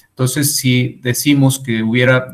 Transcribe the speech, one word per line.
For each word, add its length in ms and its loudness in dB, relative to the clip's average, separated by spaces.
Entonces, 480 -2
si 460 0
decimos 580 2
que 240 -4
hubiera 500 2